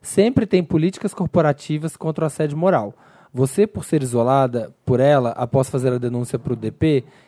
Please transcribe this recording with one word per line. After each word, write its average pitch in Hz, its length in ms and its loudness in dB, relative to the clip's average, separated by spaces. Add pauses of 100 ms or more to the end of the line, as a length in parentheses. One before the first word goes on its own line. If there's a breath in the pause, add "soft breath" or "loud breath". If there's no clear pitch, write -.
Sempre 233 460 2
tem 185 180 2
políticas 175 480 -2
corporativas 156 840 0
contra 160 280 -4
o - 20 0
assédio 147 300 -4
moral. 156 380 0 (400 soft breath)
Você, 135 320 2
por 202 180 -8
ser 156 180 0
isolada 120 720 0 (140)
por 127 120 2
ela, 131 320 4
após 131 380 -2
fazer 131 240 -2
a 123 60 -2
denúncia 120 400 -4
pro 120 180 -4
D 110 140 -6
P, 147 340 0 (240 soft breath)